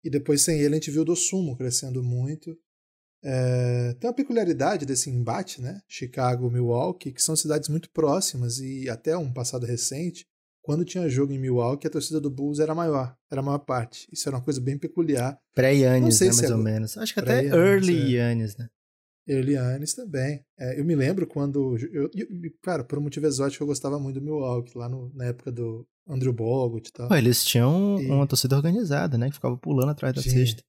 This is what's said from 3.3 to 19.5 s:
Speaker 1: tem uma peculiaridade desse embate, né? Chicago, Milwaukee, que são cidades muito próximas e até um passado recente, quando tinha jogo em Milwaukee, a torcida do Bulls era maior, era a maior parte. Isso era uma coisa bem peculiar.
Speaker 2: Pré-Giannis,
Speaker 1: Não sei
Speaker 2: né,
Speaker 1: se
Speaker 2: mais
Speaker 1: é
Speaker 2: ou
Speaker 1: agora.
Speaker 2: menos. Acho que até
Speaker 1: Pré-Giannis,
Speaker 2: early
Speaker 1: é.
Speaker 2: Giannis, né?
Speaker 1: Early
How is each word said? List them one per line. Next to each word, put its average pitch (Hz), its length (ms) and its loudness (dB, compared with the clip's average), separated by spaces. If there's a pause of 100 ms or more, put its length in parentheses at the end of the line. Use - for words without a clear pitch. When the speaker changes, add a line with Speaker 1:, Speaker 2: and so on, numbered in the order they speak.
Speaker 1:
tem 240 100 -2
uma 247 60 -4
peculiaridade 180 720 0
desse 135 240 -2
embate, 123 520 -4
né? 180 260 -10
Chicago, 123 600 -2
Milwaukee, 123 640 0
que - 100 -6
são 160 140 0
cidades 151 320 0
muito 156 240 -4
próximas 139 680 0
e 131 300 -8
até 156 280 -2
um 143 140 -4
passado 123 340 -4
recente, 135 600 -4 (360)
quando 160 240 0
tinha 170 240 -2
jogo 139 240 2
em 135 60 -4
Milwaukee, 131 480 0
a - 20 0
torcida 156 320 -2
do 143 80 -2
Bulls 143 300 -4
era 156 160 0
maior, 147 400 -2 (140)
era 135 120 -2
a - 20 -4
maior 143 160 0
parte. 127 520 -6
Isso - 180 -6
era 131 80 -4
uma 123 60 -6
coisa 135 180 -2
bem 135 160 -2
peculiar. 143 600 -2 (160)
Speaker 2:
Pré-Giannis, 131 480 6
Speaker 1:
Não 117 100 6
sei 107 160 6
Speaker 2:
né, 117 60 4
Speaker 1:
se 120 80 4
Speaker 2:
mais 127 100 2
Speaker 1:
é - 20 0
Speaker 2:
ou 113 60 2
Speaker 1:
agora. 110 140 0
Speaker 2:
menos. 110 240 -4
Acho 220 160 -6
que 214 60 -2
até 127 200 2
Speaker 1:
Pré-Giannis, 139 180 2
Speaker 2:
early 185 440 6
Speaker 1:
é. 139 60 2
Speaker 2:
Giannis, 120 500 0
né? 117 120 -12 (580)
Speaker 1:
Early 135 260 0